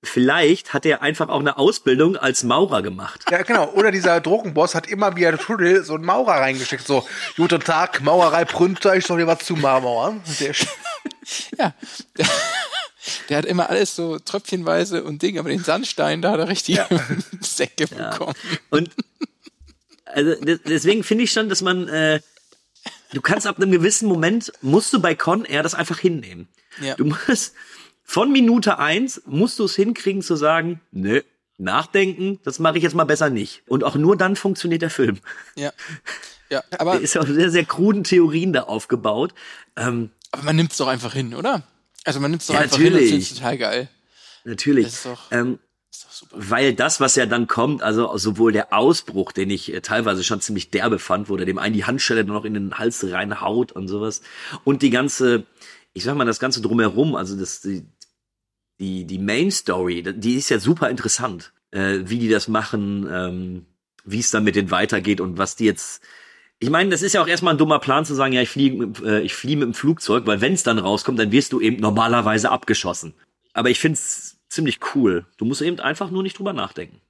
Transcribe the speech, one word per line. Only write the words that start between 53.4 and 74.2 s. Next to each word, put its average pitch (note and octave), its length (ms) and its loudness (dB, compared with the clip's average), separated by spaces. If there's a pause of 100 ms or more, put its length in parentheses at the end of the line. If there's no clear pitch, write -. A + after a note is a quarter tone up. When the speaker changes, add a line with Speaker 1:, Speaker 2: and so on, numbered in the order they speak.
Speaker 1:
und F#2+ 160 -8
sowas, G#2 340 -6 (400)
und C3+ 200 2
die C#3 80 6
ganze, B2 520 2 (520)
ich F#2 100 -10
sag C3 100 -2
mal, C3+ 120 0
das A2+ 120 -2
ganze B2+ 220 -2
Drumherum, A2+ 560 2
also F#2 200 -6
das, F#2 260 -8
die, F#2+ 220 -6 (960)
die, F#2+ 260 -6
die F#2 120 -8
Main A2+ 320 0
Story, F2+ 520 -2
die G2+ 320 -2
ist C#3 160 -2
ja A#2+ 80 2
super C3+ 320 2
interessant, A2+ 600 -4 (180)
äh, G2 340 0
wie G#2+ 140 -4
die A#2 100 0
das G#2+ 200 2
machen, G2+ 600 -2
ähm, F2+ 560 -8 (380)
wie G#2 160 -4
es A#2+ 100 0
dann A2 140 0
mit G2 120 2
denen G2 140 0
weitergeht G2 500 0
und F2+ 180 -6
was F#2+ 180 -4
die A2+ 80 -4
jetzt, - 380 -2 (560)
ich B2 120 -2
meine, F3+ 200 2
das E3 120 0
ist F#3+ 100 0
ja G3 100 2
auch D#3 40 2
erstmal E3+ 280 2
ein D3 40 -2
dummer D3+ 220 4
Plan C#3 240 2
zu D3 100 -6
sagen, C3+ 180 2
ja, B2+ 100 2
ich A#2+ 80 0
fliege C3+ 260 2
mit, A2 260 -6
äh, G#2+ 180 2
ich - 140 -4
fliehe C#3+ 220 -2
mit C#3+ 100 0
dem A#2 80 -4
Flugzeug, D#3 520 0
weil G#2 140 2
wenn's F3+ 220 2
dann A2+ 160 2
rauskommt, G#2 400 0
dann G#2+ 140 2
wirst C3+ 200 4
du C3 80 0
eben A2 200 2
normalerweise A2 680 2
abgeschossen. F2 640 -2 (380)
Aber A2+ 180 2
ich - 80 2
find's - 600 -4 (100)